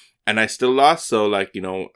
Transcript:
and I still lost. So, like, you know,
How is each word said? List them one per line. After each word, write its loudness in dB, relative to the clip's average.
and 0
I 2
still 0
lost. 4
So, 0
like, -2
you -10
know, -8